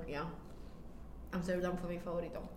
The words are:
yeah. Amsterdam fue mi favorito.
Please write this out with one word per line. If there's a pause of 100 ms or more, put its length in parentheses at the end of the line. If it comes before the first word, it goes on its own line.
yeah. (1040)
Amsterdam
fue
mi
favorito. (160)